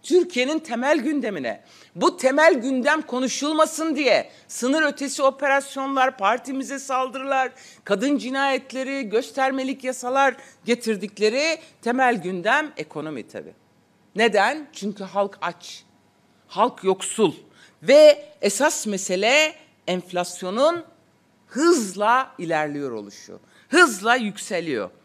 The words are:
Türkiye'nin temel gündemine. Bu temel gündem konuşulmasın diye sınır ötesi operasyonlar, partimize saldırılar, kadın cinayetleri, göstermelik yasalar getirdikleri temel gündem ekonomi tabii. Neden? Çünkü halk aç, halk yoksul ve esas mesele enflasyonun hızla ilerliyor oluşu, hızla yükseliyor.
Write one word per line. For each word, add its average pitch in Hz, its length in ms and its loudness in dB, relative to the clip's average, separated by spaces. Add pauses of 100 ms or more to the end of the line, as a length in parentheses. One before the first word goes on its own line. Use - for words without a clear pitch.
Türkiye'nin 311 560 0
temel 254 400 0
gündemine. 214 640 -4 (320)
Bu 294 220 0
temel 294 360 4
gündem 269 480 0
konuşulmasın 302 960 -2
diye 233 340 2 (180)
sınır 277 360 -2
ötesi 285 400 -4
operasyonlar, 269 920 0
partimize 254 640 -4
saldırılar, 262 720 -4 (320)
kadın 240 340 0
cinayetleri, 262 920 -4
göstermelik 262 760 -2
yasalar 254 520 0 (300)
getirdikleri 226 920 -2 (240)
temel 247 400 0
gündem 202 560 -2
ekonomi 151 500 -10
tabii. 82 260 -14 (640)
Neden? 226 580 2
Çünkü 196 300 -10
halk 196 380 -4
aç, - 420 -10 (640)
halk 208 360 -2
yoksul 190 500 0 (500)
ve 294 420 8 (160)
esas 254 460 0
mesele 214 680 0 (340)
enflasyonun 185 960 -2 (640)
hızla 247 920 0
ilerliyor 151 540 -4
oluşu, 101 480 -14 (300)
hızla 226 460 4
yükseliyor. 170 760 -4 (160)